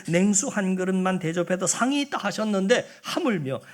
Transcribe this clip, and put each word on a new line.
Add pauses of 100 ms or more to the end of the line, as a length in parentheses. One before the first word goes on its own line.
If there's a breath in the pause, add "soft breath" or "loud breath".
냉수
한
그릇만
대접해도
상이
있다
하셨는데, (160 loud breath)
하물며 (120)